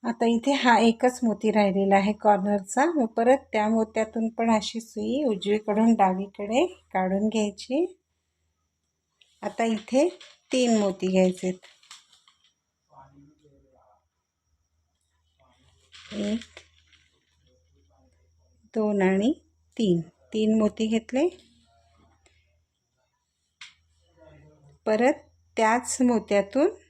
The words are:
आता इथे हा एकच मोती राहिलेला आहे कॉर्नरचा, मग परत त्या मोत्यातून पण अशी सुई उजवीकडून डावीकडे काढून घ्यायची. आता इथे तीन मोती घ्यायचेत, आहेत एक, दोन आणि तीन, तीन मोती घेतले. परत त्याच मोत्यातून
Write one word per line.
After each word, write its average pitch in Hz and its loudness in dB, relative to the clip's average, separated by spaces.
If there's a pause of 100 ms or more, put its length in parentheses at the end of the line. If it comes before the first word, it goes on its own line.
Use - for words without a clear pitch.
आता 233 -2
इथे 233 0
हा 247 4
एकच 233 2
मोती 214 0
राहिलेला 196 2
आहे 196 2
कॉर्नरचा, 208 0
मग 311 -2
परत 233 0
त्या 214 0
मोत्यातून 226 -2
पण 226 -2
अशी 214 -4
सुई 226 -6
उजवीकडून 214 0
डावीकडे 202 0 (260)
काढून 190 -2
घ्यायची. 220 -4 (1600)
आता 208 -4
इथे 226 0 (440)
तीन 247 2
मोती 190 -2
घ्यायचेत, 185 0
आहेत - -20
एक, 208 -6 (2250)
दोन 208 -2
आणि 196 2 (440)
तीन, 180 0 (320)
तीन 214 0
मोती 214 -2
घेतले. 226 -2 (3500)
परत 226 2 (360)
त्याच 226 0
मोत्यातून 226 0 (200)